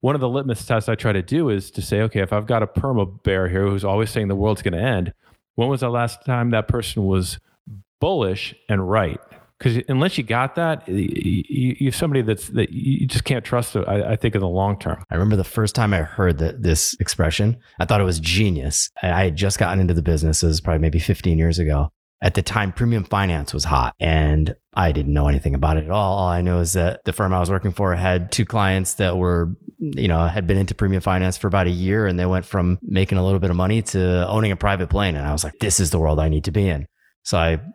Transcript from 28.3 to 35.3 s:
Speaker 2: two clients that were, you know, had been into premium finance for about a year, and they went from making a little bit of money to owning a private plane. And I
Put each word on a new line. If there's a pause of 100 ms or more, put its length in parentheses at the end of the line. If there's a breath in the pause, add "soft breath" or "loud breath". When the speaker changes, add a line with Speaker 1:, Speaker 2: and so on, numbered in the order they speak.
Speaker 2:
two
clients
that
were, (240)
you
know,
had
been
into
premium
finance
for
about
a
year,
and
they
went
from
making
a
little
bit
of
money
to
owning
a
private
plane.
And
I